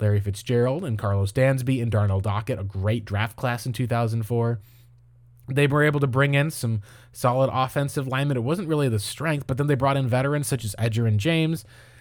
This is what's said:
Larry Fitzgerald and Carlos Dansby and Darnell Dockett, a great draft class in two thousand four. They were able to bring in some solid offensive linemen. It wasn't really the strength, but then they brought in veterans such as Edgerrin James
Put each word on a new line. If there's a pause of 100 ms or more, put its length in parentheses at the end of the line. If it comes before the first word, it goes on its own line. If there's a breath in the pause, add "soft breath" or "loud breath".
Larry
Fitzgerald
and
Carlos
Dansby
and
Darnell
Dockett,
a
great
draft
class
in
two
thousand
four. (880 soft breath)
They
were
able
to
bring
in
some (300 loud breath)
solid
offensive
linemen.
It
wasn't
really
the
strength,
but
then
they
brought
in
veterans
such
as
Edgerrin
James (360 loud breath)